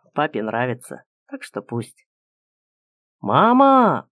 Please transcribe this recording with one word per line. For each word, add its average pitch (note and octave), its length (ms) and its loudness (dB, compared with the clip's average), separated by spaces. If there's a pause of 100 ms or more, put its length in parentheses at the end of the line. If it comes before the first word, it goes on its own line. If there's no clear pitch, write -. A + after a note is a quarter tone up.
(140)
папе D3 280 -4
нравится, A#2 640 -6 (240)
так C4+ 140 -16
что - 180 -12
пусть. - 460 -12 (1120)
«Мама!» — A#3 960 2